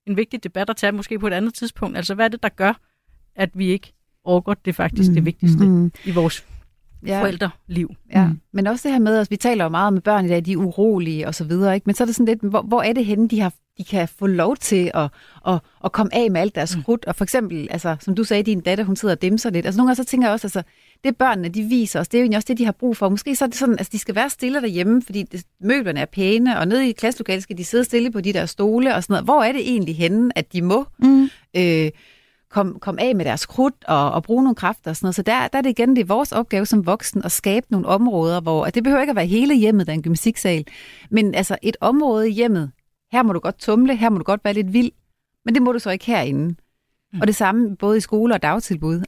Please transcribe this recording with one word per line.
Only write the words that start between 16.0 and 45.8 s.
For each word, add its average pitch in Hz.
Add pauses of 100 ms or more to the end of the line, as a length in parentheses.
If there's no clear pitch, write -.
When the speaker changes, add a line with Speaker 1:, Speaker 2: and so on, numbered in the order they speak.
Speaker 3:
af 233
med 170
alt 202
deres 165
Speaker 1:
Mm. 147
Speaker 3:
krudt? 233
Og -
for -
eksempel, 180
altså, 165
som 190
du 220
sagde, 208
din 202
datter, 190
hun 190
sidder 190
og -
dimser 208
lidt. 170
Altså, 196
nogle 254
gange 254
så 254
tænker 247
jeg 208
også, 214
altså, 185 (420)
det 262
børnene, 202
de 208
viser 220
os, 170
det 240
er 240
jo -
egentlig 214
også 214
det, 240
de 240
har 214
brug 240
for. 196
Måske 202
så 277
er 247
det 240
sådan, 247
altså, -
de 208
skal 196
være 247
stille 269
derhjemme, 214
fordi 202
det, 180 (180)
møblerne 202
er 147
pæne, 220
og 165
nede 247
i -
klasselokalet 220
skal 185
de 180
sidde 240
stille 240
på 214
de 196
der 170
stole 220
og 175
sådan 202
noget. 180
Hvor 277
er 226
det 269
egentlig 190
henne, 202
at -
de 180
må, 202 (140)
Speaker 2:
Mm. 269 (260)
Speaker 3:
øh, 165 (600)
kom, 196
kom 196
af 247
med 175
deres 135
krudt 262 (120)
og, 143
og 165
bruge 240
nogle 247
kræfter 185
og 160
sådan -
noget? 185
Så 202
der, 233
der -
er 277
det 262
igen, 247
det 247
er 185
vores 214
opgave -
som 202
voksen 190
at 175
skabe 202
nogle 190
områder, 180
hvor, 160
at -
det 233
behøver 269
ikke 294
at 233
være 180
hele 240
hjemmet, 214
der 156
er 160
en 156
gymnastiksal, 165 (460)
men 208
altså 190
et 220
område 226
i 214
hjemmet. 196 (400)
Her 247
må 214
du 170
godt 175
tumle, 247
her 226
må 202
du 165
godt 208
være 202
lidt 196
vild, 240 (540)
men 233
det 254
må 247
du 233
så 214